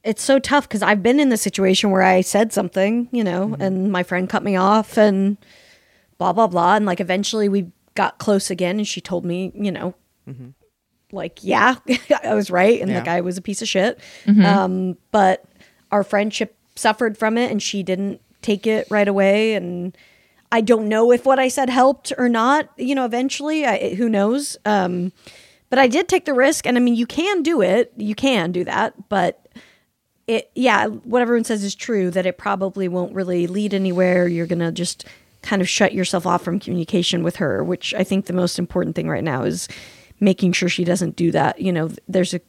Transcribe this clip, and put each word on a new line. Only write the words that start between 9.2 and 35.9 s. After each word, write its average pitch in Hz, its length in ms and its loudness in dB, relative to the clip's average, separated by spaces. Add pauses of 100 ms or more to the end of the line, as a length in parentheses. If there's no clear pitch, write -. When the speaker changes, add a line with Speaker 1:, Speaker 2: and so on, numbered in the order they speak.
Speaker 1:
me, 180 300 -6
you 202 160 -4
know, 180 240 -8 (340)
Speaker 2:
Mm-hmm. 127 200 -16 (640)
Speaker 1:
like, 170 300 -12
"Yeah, 233 340 2 (220)
<laughs> - 260 -2
I 214 100 0
was 202 160 -2
right." 185 300 4
And 190 100 -4
the - 40 0
Speaker 2:
Yeah. 180 100 -2
Speaker 1:
guy 170 160 -2
was 180 160 -6
a 185 60 -10
piece - 200 -8
of 214 60 -6
shit. 196 300 0 (280)
Speaker 3:
Mm-hmm. 208 180 8
Speaker 1:
Um, 185 520 2 (140)
but 190 340 2 (460)
our 202 140 2
friendship 208 520 -2 (180)
suffered - 440 0
from 220 180 0
it 240 140 0
and 202 120 -2
she 196 200 -6
didn't 190 380 -4 (200)
take 202 260 -2
it 220 240 0
right 208 180 2
away. 202 460 2
And 175 420 -6 (540)
I 233 120 2
don't 220 260 2
know 226 240 4
if 240 140 2
what 262 120 4
I 254 100 2
said 262 220 -2
helped 269 480 2
or 247 100 2
not, 247 480 2
you 254 180 -2
know, 262 100 0
eventually, 269 600 -2
I, 190 280 -2
who 233 140 0
knows? 220 560 0
Um, 180 480 -2 (580)
but 254 80 2
I 269 80 6
did 269 220 0
take 359 160 0
the 294 100 -2
risk. 269 320 2
And 247 100 2
I 240 40 4
mean, 240 140 2
you 233 120 0
can 359 360 -2
do 302 200 0
it. 208 340 2
You 208 180 -6
can 208 380 0
do 180 120 -2
that. - 440 -4
But 185 380 -2 (840)
it, 226 260 -2
yeah, 214 320 2
what 226 340 -2
everyone 233 240 0
says 208 200 -4
is 196 100 -6
true, 190 380 -2
that 185 140 0
it 180 120 -4
probably 196 500 -4
won't 180 260 -4
really 180 340 -2
lead 202 260 -4
anywhere. 180 540 2
You're 170 180 -2
gonna 170 260 -2
just 175 320 -8 (380)
kind 196 180 -2
of 180 80 0
shut - 240 0